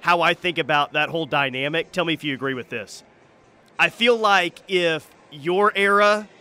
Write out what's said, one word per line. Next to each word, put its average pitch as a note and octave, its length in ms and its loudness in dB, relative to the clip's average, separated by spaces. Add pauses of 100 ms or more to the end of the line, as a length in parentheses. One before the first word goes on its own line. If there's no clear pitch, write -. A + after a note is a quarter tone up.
how F3 180 2
I E3+ 140 2
think F3 240 -4
about D3 340 0
that D3+ 160 -2
whole D#3+ 180 -6
dynamic. C#3+ 640 -4
Tell F3 140 -4
me E3 80 -2
if D3 100 -6
you D3+ 100 -4
agree C3+ 220 -6
with A#2+ 140 -12
this. A2 340 -14 (760)
I E3 120 2
feel A#3 280 2
like G3 520 2
if E3+ 420 -2 (220)
your F3+ 420 0
era G3+ 540 2 (120)